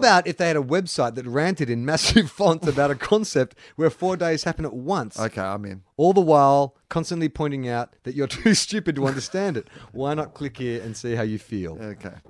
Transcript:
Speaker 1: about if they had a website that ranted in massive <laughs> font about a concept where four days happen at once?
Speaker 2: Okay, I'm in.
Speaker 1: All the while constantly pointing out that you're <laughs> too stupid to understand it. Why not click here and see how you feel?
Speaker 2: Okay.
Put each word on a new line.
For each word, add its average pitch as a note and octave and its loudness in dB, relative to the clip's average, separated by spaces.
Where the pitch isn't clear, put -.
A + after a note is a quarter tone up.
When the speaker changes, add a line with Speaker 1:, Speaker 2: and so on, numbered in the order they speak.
Speaker 1:
about F3+ 6
if E3+ -4
they E3+ 0
had D#3+ 2
a C#3+ 0
website C#3 -2
that B2+ -8
ranted D3+ -2
in A#2+ -2
massive D#3 4
<laughs> - -10
font E3 2
about C#3+ 2
a C#3 -2
concept E3+ 0
where D#3 4
four F#3 -4
days E3 -2
happen D#3+ -6
at A#2 -8
once? B2+ -4
Speaker 2:
Okay, A2 -4
I'm G2 -6
in. F#2+ -14
Speaker 1:
All E3+ 4
the F#3+ 4
while C#3+ 4
constantly E3 -4
pointing C#3 -6
out A#2+ -4
that C3 -10
you're C#3 -4
<laughs> - -
too - 2
stupid E3+ -2
to C3+ 0
understand D#3+ -4
it. A2 -8
Why C3+ -4
not D3+ -6
click C#3 -10
here A#2 -6
and A2 -10
see A#2+ -4
how A#2 -2
you G#2+ -4
feel? F2+ -8
Speaker 2:
Okay. G2+ -14